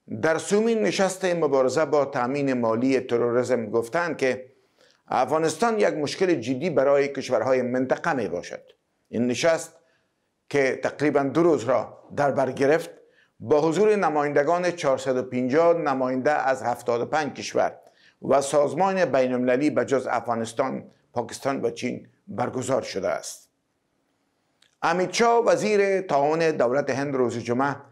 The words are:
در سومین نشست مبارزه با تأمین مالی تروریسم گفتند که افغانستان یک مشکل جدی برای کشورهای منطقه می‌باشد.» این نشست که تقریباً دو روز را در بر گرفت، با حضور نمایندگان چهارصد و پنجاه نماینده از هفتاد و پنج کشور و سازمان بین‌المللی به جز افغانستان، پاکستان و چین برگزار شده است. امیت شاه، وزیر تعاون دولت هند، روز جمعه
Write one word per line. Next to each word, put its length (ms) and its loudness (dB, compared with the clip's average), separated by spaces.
در 160 2
سومین 440 0
نشست 440 0
مبارزه 600 2
با 200 2
تأمین 480 -2
مالی 460 2
تروریسم 680 0
گفتند 480 -2
که 280 -2
افغانستان 720 0
یک 140 2
مشکل 420 0
جدی 340 -4
برای 380 2
کشورهای 540 0
منطقه 520 -2
می‌باشد.» 580 -6
این 180 -2
نشست 440 0
که 340 0
تقریباً 400 0
دو 200 0
روز 200 4
را 340 -2
در 160 0
بر 200 0
گرفت، 380 0
با 220 2
حضور 340 4
نمایندگان 760 0
چهارصد 460 0
و 60 -2
پنجاه 500 2
نماینده 580 -2
از 320 0
هفتاد 380 -2
و 40 -4
پنج 280 -4
کشور 420 -4
و 200 2
سازمان 640 0
بین‌المللی 640 2
به 160 0
جز 240 0
افغانستان، 760 -4
پاکستان 520 -6
و 40 0
چین 380 -8
برگزار 540 -4
شده 280 -4
است. 400 -8
امیت 320 0
شاه، 320 4
وزیر 560 2
تعاون 500 2
دولت 380 0
هند، 260 -2
روز 220 0
جمعه 380 -2